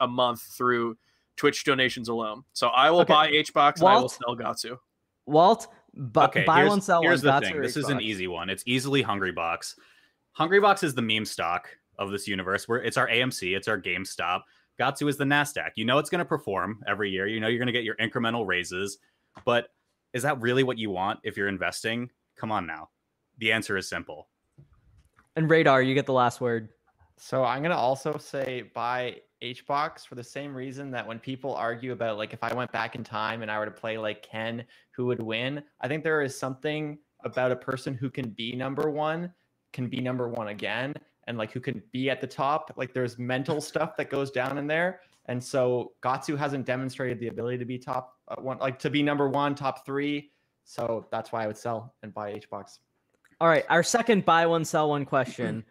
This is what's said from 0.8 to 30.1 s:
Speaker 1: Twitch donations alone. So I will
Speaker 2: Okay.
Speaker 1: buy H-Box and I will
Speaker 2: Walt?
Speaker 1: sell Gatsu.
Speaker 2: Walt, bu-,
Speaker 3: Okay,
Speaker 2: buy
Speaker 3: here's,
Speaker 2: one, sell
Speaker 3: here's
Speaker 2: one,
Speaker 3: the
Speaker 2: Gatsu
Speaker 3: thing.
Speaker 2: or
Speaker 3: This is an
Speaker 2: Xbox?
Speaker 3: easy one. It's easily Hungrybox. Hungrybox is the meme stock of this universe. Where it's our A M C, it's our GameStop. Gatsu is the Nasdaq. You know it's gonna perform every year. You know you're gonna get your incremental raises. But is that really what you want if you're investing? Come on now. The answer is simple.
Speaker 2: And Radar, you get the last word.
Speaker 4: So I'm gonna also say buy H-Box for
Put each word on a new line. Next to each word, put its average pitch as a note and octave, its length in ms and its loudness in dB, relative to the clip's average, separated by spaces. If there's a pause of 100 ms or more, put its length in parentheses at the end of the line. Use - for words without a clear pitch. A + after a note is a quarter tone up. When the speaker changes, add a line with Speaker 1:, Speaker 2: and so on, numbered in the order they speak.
Speaker 1:
Twitch C#3+ 280 2
donations B2+ 440 2
alone. A2+ 340 -4 (120)
So B2 140 2
I C3 220 6
will F3 100 8
Speaker 2:
Okay. E3 120 8
Speaker 1:
buy D3+ 160 8
H-Box D3+ 520 4
and F#3 80 8
I G3 40 10
will A3+ 80 8
Speaker 2:
Walt? B2+ 120 -2
Speaker 1:
sell A#2+ 240 -4
Gatsu. A#2 420 -6 (480)
Speaker 2:
Walt, F3 420 6 (260)
bu-, C3 280 0
Speaker 3:
Okay, A#2 220 4
Speaker 2:
buy E3 160 8
Speaker 3:
here's, G#3 100 8
Speaker 2:
one, G3+ 100 4
sell F3 220 4
Speaker 3:
here's E3+ 200 4
Speaker 2:
one, D3 40 4 (140)
Speaker 3:
the G#2+ 60 0
Speaker 2:
Gatsu - 40 2
Speaker 3:
thing. - 80 -2
Speaker 2:
or - 40 -2
Speaker 3:
This A#2 140 -2
is C#3+ 140 -2
an C3 80 0
Speaker 2:
Xbox? A#2+ 40 -4
Speaker 3:
easy G2 240 -4
one. F2 240 -6
It's F#2+ 160 -6
easily C3 380 2
Hungrybox. F2 680 -2 (640)
Hungrybox G3 440 4
is D3 120 0
the B2 80 0
meme G#2+ 240 0
stock F2 420 -4 (300)
of G2 120 -4
this G2+ 160 -6
universe. F#2+ 400 -2
Where A#2 160 -2
it's A2+ 140 -2
our B2+ 120 2
A A#2 140 2
M B2+ 80 0
C, F#2 240 -4
it's - 140 -4
our G#2 120 0
GameStop. F2+ 600 -4 (400)
Gatsu C3+ 280 0
is C#3 100 0
the C#3+ 60 0
Nasdaq. C#3 520 0
You A2 80 -2
know B2+ 140 4
it's D#3 120 -2
gonna F3 140 0
perform G#2 640 -4
every G2+ 220 -2
year. F#2+ 160 -2
You A2 140 -4
know A2 80 -2
you're A#2+ 120 0
gonna B2 120 -2
get A#2+ 120 -2
your A2 120 -4
incremental A#2 500 -2
raises. F2+ 520 -4 (460)
But A#2+ 240 2 (460)
is A#2+ 80 -2
that C#3 180 0
really B2 220 4
what B2 160 0
you G#2+ 120 -4
want F#2+ 340 -2
if G#2+ 120 -6
you're G2+ 120 0
investing? A2+ 600 -4 (260)
Come A2+ 140 -6
on F#2+ 160 -2
now. D#2+ 220 -10 (500)
The A2 140 2
answer G#2+ 240 0
is F#2 120 -4
simple. E2 400 -10 (1080)
Speaker 2:
And D#3+ 140 2
Radar, D3 320 8
you C3 120 2
get C3+ 120 2
the C3+ 60 0
last B2 280 4
word. A#2 280 -2 (480)
Speaker 4:
So - 280 -2
I'm B2+ 180 -2
gonna E3+ 140 0
also C3+ 420 0
say C3 440 -6 (120)
buy B2 440 -4 (220)
H-Box C#3+ 640 -6
for - 120 -18